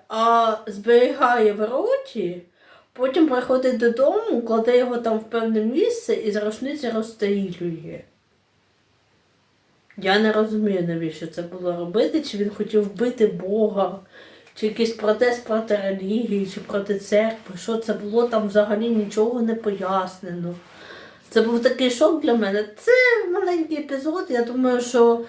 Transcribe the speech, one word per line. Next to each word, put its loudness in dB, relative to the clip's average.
а 2
зберігає 4
в -2
роті, -2
потім 2
приходить 0
додому, 2
кладе 2
його 2
там 0
в -8
певне 0
місце 0
і -2
з -4
рушниці -4
розстрілює. -4
Я 2
не 4
розумію, 0
навіщо -4
це -10
було -6
робити, 0
чи -8
він -2
хотів 0
вбити 0
Бога, -2
чи 0
якийсь 0
протест 0
проти -2
релігії, -2
чи -10
проти -4
церкви, -2
що -4
це -4
було, 0
там 0
взагалі 2
нічого 0
не 0
пояснено. -4
Це 4
був 0
такий 2
шок 2
для 2
мене. 0
Це 0
маленький -2
епізод, -4
я 0
думаю, 0
що 4